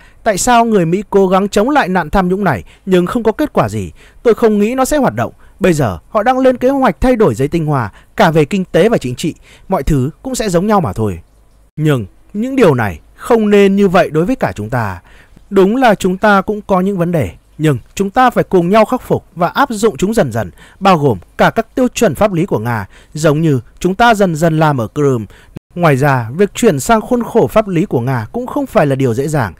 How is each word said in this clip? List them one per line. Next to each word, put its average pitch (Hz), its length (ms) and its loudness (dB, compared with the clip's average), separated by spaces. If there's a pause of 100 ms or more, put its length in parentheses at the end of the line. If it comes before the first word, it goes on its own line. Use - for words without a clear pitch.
(220)
Tại 208 160 -2
sao 233 260 2
người 208 220 2
Mỹ 180 240 -2
cố 196 180 2
gắng 190 200 0
chống 208 220 0
lại 262 180 2
nạn 185 220 -2
tham 185 180 0
nhũng 190 160 -2
này 123 200 -2 (220)
nhưng 180 200 2
không 233 160 -4
có 220 100 2
kết 294 200 -4
quả 143 160 0
gì? 95 240 -8 (300)
Tôi 226 120 4
không 214 240 2
nghĩ 214 160 0
nó 262 100 0
sẽ 294 120 0
hoạt 247 180 0
động. 110 180 -4 (280)
Bây 190 120 4
giờ, 120 260 -2 (100)
họ 214 140 -2
đang 254 160 0
lên 262 180 2
kế 247 120 0
hoạch 262 320 0
thay 254 160 2
đổi 196 180 2
giới 131 140 -2
tinh 160 180 -4
hoa, 131 260 -2 (240)
cả 190 140 4
về 156 140 2
kinh 185 200 -2
tế 175 240 2
và 226 100 0
chính 123 160 -8
trị. 151 200 -6 (340)
Mọi 185 140 -2
thứ 135 280 0 (120)
cũng 262 120 -8
sẽ 220 140 -4
giống 175 180 0
nhau 214 140 2
mà 120 120 -2
thôi. 98 280 -4 (560)
Nhưng 147 300 0 (260)
những 247 240 -6
điều 190 180 4
này 107 260 -4 (160)
không 220 340 0
nên 202 260 4
như 202 120 4
vậy 175 220 2
đối 156 140 0
với 254 120 -2
cả 123 160 -4
chúng 107 180 -10
ta. 107 320 -4 (480)
Đúng 196 260 2
là 247 180 4
chúng 185 240 -2
ta 202 220 2
cũng 208 200 -4
có 190 200 -2
những 196 180 -2
vấn 170 140 -2
đề, 131 180 -2 (280)
nhưng 147 200 0 (160)
chúng 196 160 -2
ta 254 200 2
phải 190 140 0
cùng 170 240 0
nhau 214 160 4
khắc 247 180 -4
phục - 220 -4 (100)
và 170 140 -2
áp 247 220 -2
dụng 208 260 -2
chúng 190 180 -2
dần 170 180 0
dần, 101 180 -6 (300)
bao 190 180 2
gồm 139 200 0 (200)
cả 185 120 2
các - 240 -6
tiêu 254 140 0
chuẩn 202 260 0
pháp 202 180 0
lý 170 140 -2
của 156 120 -2
Nga, 110 280 -6 (280)
giống 151 260 0
như 147 200 0 (180)
chúng 185 160 -2
ta 233 200 4
dần 190 220 0
dần 156 220 0
làm 151 220 0
ở 107 140 -4
Crimea. 135 320 0 (480)
Ngoài 165 220 2
ra, 127 400 0
việc 196 180 0
chuyển 180 260 2
sang 226 200 2
khuôn 233 220 -2
khổ 226 240 0
pháp 214 220 0
lý 175 160 0
của - 160 -2
Nga 120 320 -4
cũng 247 140 -8
không 285 200 -6
phải 180 200 0
là 139 100 0
điều 131 180 0
dễ 135 140 -4
dàng, 127 320 -2